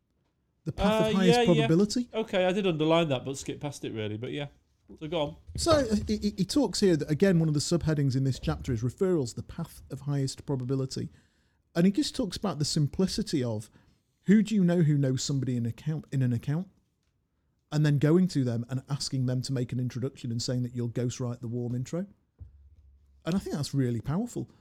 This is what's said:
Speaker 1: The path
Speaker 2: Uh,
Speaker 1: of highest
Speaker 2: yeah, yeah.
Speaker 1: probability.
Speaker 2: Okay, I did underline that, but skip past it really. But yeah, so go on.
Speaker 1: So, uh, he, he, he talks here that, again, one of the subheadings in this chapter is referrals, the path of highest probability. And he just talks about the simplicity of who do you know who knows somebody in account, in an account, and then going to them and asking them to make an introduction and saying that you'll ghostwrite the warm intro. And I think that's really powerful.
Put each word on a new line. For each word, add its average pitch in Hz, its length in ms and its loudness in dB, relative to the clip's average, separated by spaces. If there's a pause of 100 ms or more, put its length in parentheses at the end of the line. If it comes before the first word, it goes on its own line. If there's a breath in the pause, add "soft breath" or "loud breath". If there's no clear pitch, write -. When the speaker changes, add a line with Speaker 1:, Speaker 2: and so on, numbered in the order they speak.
(640)
Speaker 1:
The - 80 -4
path 214 320 2
Speaker 2:
Uh, 220 40 2
Speaker 1:
of 214 60 2
highest 190 240 6
Speaker 2:
yeah, - 20 6
yeah. 240 60 4
Speaker 1:
probability. 180 680 4
Speaker 2:
Okay, 214 300 0
I 185 80 2
did 196 140 0
underline 160 420 2
that, 123 160 -2
but 135 120 -8
skip 135 240 -10
past 143 240 -8
it 123 100 -8
really. 107 220 -6
But 123 140 -8
yeah, 143 160 -6 (540)
so 160 80 -10
go 165 120 -2
on. - 160 -4 (200)
Speaker 1:
So, - 160 2
uh, 247 240 2 (100)
he, 214 120 -2
he, 208 200 -4
he 185 60 0
talks 208 360 0
here 185 160 6
that, 151 140 -2
again, 170 300 4
one 160 80 2
of 147 60 2
the 143 60 0
subheadings 147 540 0
in 135 80 0
this 135 160 0
chapter - 340 -4
is 110 100 -2
referrals, 143 520 0
the - 80 -8
path - 480 -12
of 135 120 -12
highest 139 440 -4
probability. 131 640 -4 (640 soft breath)
And 175 100 4
he 196 80 6
just 294 220 -2
talks 220 220 -4
about 170 240 -4
the 151 40 -2
simplicity 165 800 0
of 113 280 -6 (560 soft breath)
who 208 160 8
do 214 120 -2
you 202 100 4
know 175 180 4
who 147 140 4
knows 131 280 2
somebody 131 320 -2
in 117 100 -2
account, 147 460 -6
in 131 100 0
an 123 100 2
account, 143 360 -2 (1040)
and 151 120 4
then 147 140 4
going 170 300 6
to 143 160 0
them 120 260 -2
and 131 180 -4
asking 131 380 -2
them 127 160 -2
to 135 100 -6
make 127 200 -4
an 123 80 -4
introduction 127 500 -6
and 117 100 -4
saying 123 220 -2
that 123 140 -8
you'll 120 140 -2
ghostwrite 120 500 -4
the 120 80 -10
warm 120 260 -6
intro. 165 320 -6 (1200)
And 165 80 0
I 202 60 0
think 370 160 -4
that's 143 180 -4
really 120 260 0
powerful. 156 480 -4 (120 soft breath)